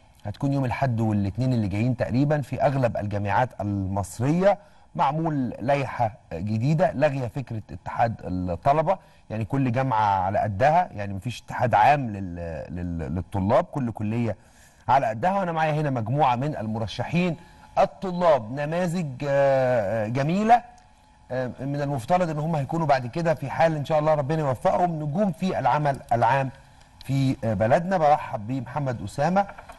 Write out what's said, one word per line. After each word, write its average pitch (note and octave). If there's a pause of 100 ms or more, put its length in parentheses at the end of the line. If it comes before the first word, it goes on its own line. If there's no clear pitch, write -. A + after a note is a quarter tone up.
(260)
هتكون C#3
يوم C3+
الأحد A#2
والاثنين G#2+
اللي A2
جايين A2
تقريبًا C#3+
في -
أغلب C3+
الجامعات G#2 (120)
المصرية. G2+ (380)
معمول D3+ (100)
لائحة B2 (220)
جديدة A2
لاغية C3+
فكرة A#2 (100)
اتحاد A2+
الطلبة، C#3 (320)
يعني G#2+
كل C3+
جامعة A2
على F#2+
قدها، C3+
يعني G2+
مفيش G#2
اتحاد A#2+
عام B2
لل-، E2+
لل-، E2+
للطلاب، G2+
كل C3
كلية A2 (520)
على C3
قدها. A2+
وأنا F3
معايا D#3+
هنا D3+
مجموعة B2+
من C#3+
المرشحين A2+ (400)
الطلاب، F3
نماذج، D#3+ (200)
آه، B2+
جميلة، F#3 (680)
آه، B2+
من C#3
المفترض D3
إن D3+
هم D#3+
هيكونوا D3+
بعد C3
كده D#3+
في C3+
حال D#3+
إن C#3
شاء D#3
الله D#3
ربنا D3+
يوفقهم D#3+
نجوم F3
في F3
العمل C#3 (140)
العام B2+ (560)
في، C3+
آه، A2+
بلدنا. E3
برحب C#3+
بمحمد C3
أسامة E3+ (320)